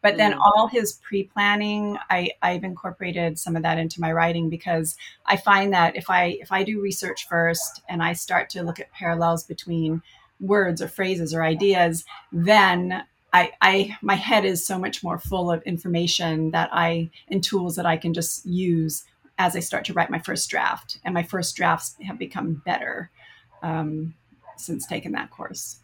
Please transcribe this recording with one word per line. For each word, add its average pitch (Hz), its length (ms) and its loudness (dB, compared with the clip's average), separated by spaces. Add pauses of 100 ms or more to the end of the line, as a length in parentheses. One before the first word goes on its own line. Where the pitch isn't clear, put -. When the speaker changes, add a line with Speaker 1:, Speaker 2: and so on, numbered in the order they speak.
Speaker 1:
but 202 140 6
then 208 160 6
Speaker 2:
Mm. - 80 -2
Speaker 1:
all 208 260 8
his 226 280 -2
pre-planning, 208 1040 -2 (100)
I, 180 220 0 (100)
I've 180 240 0
incorporated 175 760 -4
some 170 160 -4
of 165 100 -4
that 165 120 0
into 165 240 -4
my 165 100 -2
writing, 165 380 2
because 165 480 -4 (300)
I 196 100 4
find 196 380 4
that 170 200 4
if 170 140 -8
I, 180 320 2
if - 100 -14
I 196 140 0
do 214 160 -4
research 190 480 -6
first 170 580 0
and 170 160 -4
I 170 120 0
start 180 360 -2
to 180 120 -8
look 170 180 -6
at - 120 -16
parallels 170 520 0
between 160 560 -2 (400)
words 190 400 2
or 160 80 -6
phrases 175 460 -2
or 165 80 0
ideas, 170 640 4 (260)
then 185 720 4 (300)
I, 180 260 6
I, 196 400 4
my 202 140 2
head 202 320 2
is 185 200 0
so 190 120 -4
much - 260 -6
more 170 140 -4
full 175 340 -2
of 165 120 -2
information 170 880 0
that 165 200 0
I, 170 380 0 (180)
and 190 160 0
tools 180 320 -2
that 175 80 -4
I 165 140 2
can 165 160 -2
just - 320 -4
use 175 580 0 (320)
as 180 180 2
I 175 60 -4
start - 260 -4
to 190 60 -6
write 170 160 0
my 170 100 -4
first 165 300 -6
draft. - 560 -4
And 185 80 -4
my 175 120 0
first 175 320 -6
drafts 170 400 0 (100)
have 226 120 -10
become 165 460 -6
better, - 460 -6 (520)
um, 160 520 -6 (420)
since - 300 -10
taking - 260 -8
that - 180 -6
course. - 540 -12